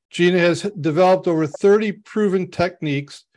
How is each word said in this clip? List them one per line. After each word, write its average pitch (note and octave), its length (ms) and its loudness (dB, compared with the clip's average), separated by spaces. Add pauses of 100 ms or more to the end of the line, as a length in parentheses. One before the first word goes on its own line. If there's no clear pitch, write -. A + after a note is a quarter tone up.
Gina F3 300 2
has E3+ 240 2 (180)
developed F#3 460 2
over D#3+ 180 0
thirty G3+ 460 2
proven F#3+ 640 -4
techniques D3+ 720 -6 (120)